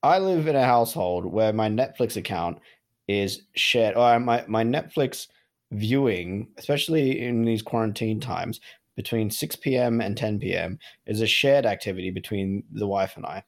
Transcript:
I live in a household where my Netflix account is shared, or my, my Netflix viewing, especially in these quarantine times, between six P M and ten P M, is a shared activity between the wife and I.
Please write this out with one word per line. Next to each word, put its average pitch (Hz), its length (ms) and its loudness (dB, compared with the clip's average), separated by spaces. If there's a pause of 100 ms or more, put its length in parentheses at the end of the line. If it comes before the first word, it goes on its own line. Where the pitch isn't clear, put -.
I 160 160 4
live 185 280 2
in 156 100 2
a 135 80 4
household 101 600 2
where 107 260 2
my 110 160 2
Netflix 117 480 -2
account 87 420 -4 (500)
is - 340 -2 (120)
shared, 113 420 2
or 120 240 6
my, 120 260 0
my 110 160 0
Netflix 131 640 -2 (460)
viewing, 107 760 0 (100)
especially 143 640 0
in 120 220 0
these 113 180 2
quarantine 110 580 -2
times, - 400 -6 (340)
between 110 360 -2
six - 260 -6
P 135 200 -2
M 120 240 2
and 107 160 -4
ten 107 220 -2
P 92 160 -4
M, 87 240 -4 (280)
is 104 140 -4
a 113 60 2
shared 139 400 4
activity 95 440 -2
between 98 600 -4
the 104 160 -4
wife 98 300 0
and - 80 -16
I. 95 240 -10